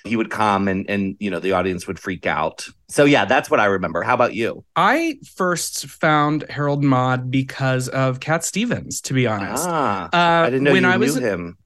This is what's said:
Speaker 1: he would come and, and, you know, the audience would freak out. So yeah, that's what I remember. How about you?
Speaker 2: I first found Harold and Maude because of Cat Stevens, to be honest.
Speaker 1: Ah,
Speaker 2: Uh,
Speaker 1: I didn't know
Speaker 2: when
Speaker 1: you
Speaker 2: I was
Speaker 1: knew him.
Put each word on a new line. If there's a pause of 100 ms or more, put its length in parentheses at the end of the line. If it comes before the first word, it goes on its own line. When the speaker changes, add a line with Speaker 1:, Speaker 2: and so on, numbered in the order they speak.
Speaker 1:
he
would
come
and,
and,
you
know,
the
audience
would
freak
out. (300)
So
yeah,
that's
what
I
remember.
How
about
you? (120)
Speaker 2:
I (160)
first
found
Harold
and
Maude
because
of
Cat
Stevens,
to
be
honest.
Speaker 1:
Ah,
Speaker 2:
Uh,
Speaker 1:
I
didn't
know
Speaker 2:
when
Speaker 1:
you
Speaker 2:
I
was
Speaker 1:
knew
him.